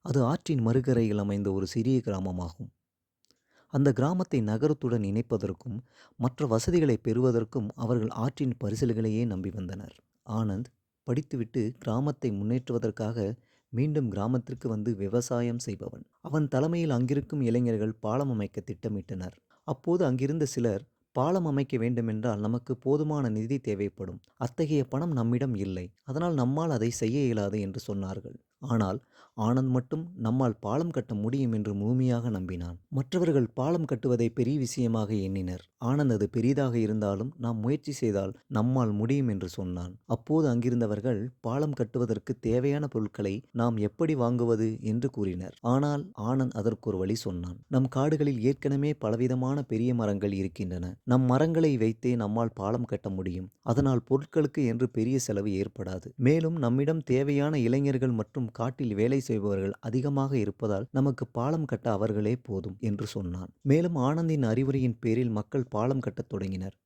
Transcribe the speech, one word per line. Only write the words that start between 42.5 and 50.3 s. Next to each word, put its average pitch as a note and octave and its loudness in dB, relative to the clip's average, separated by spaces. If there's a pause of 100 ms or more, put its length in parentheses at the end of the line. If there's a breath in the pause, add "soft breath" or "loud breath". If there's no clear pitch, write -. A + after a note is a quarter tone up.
பொருட்களை G#2+ -4 (100)
நாம் A#2 2
எப்படி C#3+ 0
வாங்குவது?" A#2 2
என்று A#2 0
கூறினர். F#2 -4
ஆனால் C#3+ 0
ஆனந்த் B2+ 0
அதற்கு A2 -2
ஒரு G2 -2
வழி F#2+ 0
சொன்னான். F2+ -6 (100)
"நம் C3 4
காடுகளில் C#3+ 0
ஏற்கனவே C#3 0
பலவிதமான B2+ 0
பெரிய A#2+ 0
மரங்கள் G#2 0